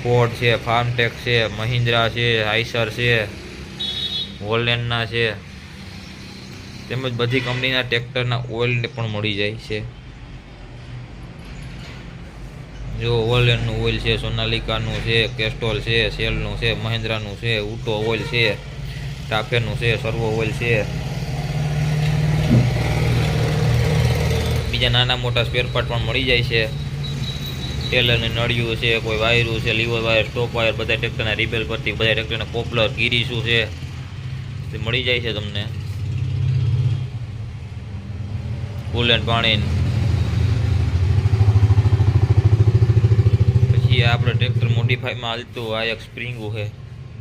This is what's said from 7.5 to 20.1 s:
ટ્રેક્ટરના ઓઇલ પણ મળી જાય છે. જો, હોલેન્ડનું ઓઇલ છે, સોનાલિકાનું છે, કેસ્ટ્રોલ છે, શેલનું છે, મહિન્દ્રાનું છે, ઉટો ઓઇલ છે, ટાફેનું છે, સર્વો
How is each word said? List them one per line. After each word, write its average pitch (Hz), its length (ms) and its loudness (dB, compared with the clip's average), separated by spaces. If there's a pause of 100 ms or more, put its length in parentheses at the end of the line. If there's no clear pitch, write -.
ટ્રેક્ટરના 123 720 -2
ઓઇલ 117 440 0
પણ 113 120 -4
મળી 107 260 -2
જાય 104 220 0
છે. 107 240 -6 (3250)
જો, 117 240 2
હોલેન્ડનું 117 580 2
ઓઇલ 113 160 0
છે, 113 180 0
સોનાલિકાનું 110 760 -2
છે, 110 340 2
કેસ્ટ્રોલ 110 540 -2
છે, 113 280 2
શેલનું 110 480 -4
છે, 107 260 -2
મહિન્દ્રાનું 110 540 -4
છે, 117 220 -2
ઉટો 113 320 -4
ઓઇલ 107 300 0
છે, 110 340 2 (760)
ટાફેનું 110 480 0
છે, 113 260 0
સર્વો 113 260 -2